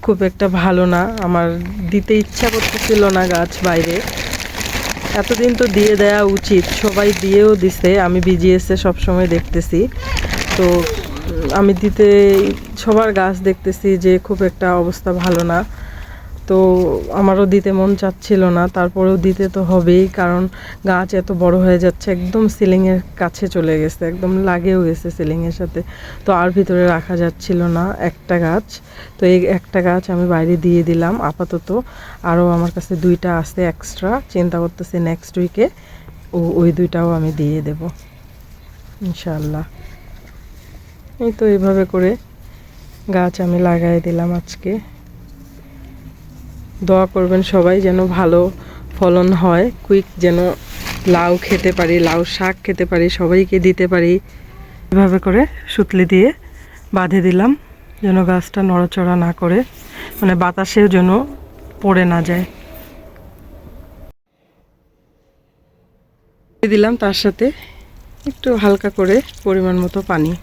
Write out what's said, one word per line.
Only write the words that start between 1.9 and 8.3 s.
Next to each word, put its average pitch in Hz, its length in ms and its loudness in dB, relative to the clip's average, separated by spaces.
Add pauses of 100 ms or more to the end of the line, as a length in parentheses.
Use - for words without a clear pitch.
দিতে 202 200 0 (100)
ইচ্ছা - 320 -4
করতেছিল 220 480 0 (140)
না 185 60 2 (120)
গাছ 170 180 -2 (140)
বাইরে। 170 300 0 (1200)
এতদিন 233 300 0 (100)
তো 247 40 4 (120)
দিয়ে 208 260 4
দেয়া 208 180 2 (160)
উচিত, 190 280 2 (180)
সবাই 202 260 0 (140)
দিয়েও 202 280 4 (120)
দিছে, 180 280 0 (160)
আমি 180 120 0 (100)
বিজিএসে 185 460 2 (120)